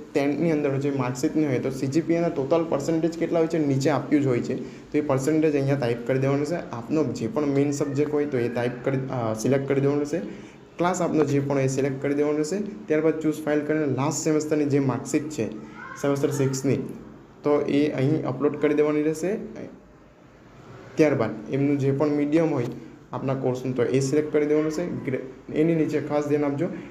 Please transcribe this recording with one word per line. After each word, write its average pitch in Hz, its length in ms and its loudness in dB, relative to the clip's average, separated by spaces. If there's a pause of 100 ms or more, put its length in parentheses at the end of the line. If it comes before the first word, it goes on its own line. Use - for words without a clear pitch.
(140)
ટેન્થની 147 380 2
અંદર 147 180 0
હોય 135 100 0
છે, 139 180 -2
માર્કશીટની 143 480 0
હોય, 127 140 2
તો 123 100 -2
સી - 180 -2
જી 135 140 2
પી 165 120 0
એના 170 160 2
ટોટલ 160 400 2
પર્સન્ટેજ 160 480 0
કેટલા 170 220 0
હોય 165 80 4
છે 160 200 0
નીચે 135 220 2
આપ્યું 139 340 2
જ 135 40 2
હોય 120 140 2
છે, 131 140 -4 (360)
તો 147 60 0
એ 147 40 4
પર્સન્ટેજ 147 540 2
અહીંયા 139 200 2
ટાઇપ 120 320 -2
કરી 131 120 2
દેવાનું 139 260 2
રહેશે. 165 300 -6
આપનો 147 280 0
જે 113 240 -2
પણ 147 180 0
મેઇન 143 260 2
સબ્જેક્ટ 143 420 0
હોય 147 120 2
તો 143 120 -2
એ 120 120 0
ટાઇપ 120 220 -2 (120)
કરી, 135 140 0
અ, 123 360 -2
સિલેક્ટ 131 340 0
કરી 139 140 2
દેવાનું 143 220 2
રહેશે. 156 160 -2 (580)
ક્લાસ 175 240 0
આપનો 156 220 2
જે 139 160 2
પણ 139 140 0
હોય 135 100 4
એ 131 40 4
સિલેક્ટ 135 340 0
કરી 143 120 0
દેવાનું 147 240 2
રહેશે. 151 220 -2 (280)
ત્યારબાદ 156 320 2
ચૂઝ 156 140 0
ફાઇલ 147 320 0
કરીને 156 200 0
લાસ્ટ 135 380 0
સેમેસ્ટરની 151 420 2
જે 135 140 4
માર્કશીટ 131 500 -2
છે 107 200 -4 (520)
સેમેસ્ટર 139 300 0
સિક્સની, 135 460 0 (680)
તો 147 180 4
એ 147 300 2
અહીં 139 340 0
અપલોડ 139 320 0
કરી 151 160 2
દેવાની 151 300 2
રહેશે. 160 320 -2 (1600)
ત્યારબાદ 127 580 2
એમનું 139 240 2
જે 135 140 0
પણ 147 180 0
મીડિયમ 147 440 2
હોય 123 120 -2 (480)
આપના 131 200 -4
કોર્સનું, 131 420 -2
તો 120 80 2
એ 127 160 2
સિલેક્ટ 147 340 0
કરી 151 120 4
દેવાનું 151 260 2
છે. 180 340 -6
ગ્રે-, - 480 -8
એની 165 220 4
નીચે 151 240 0
ખાસ 147 280 -2
ધ્યાન 147 160 2
આપજો, 143 220 0 (260)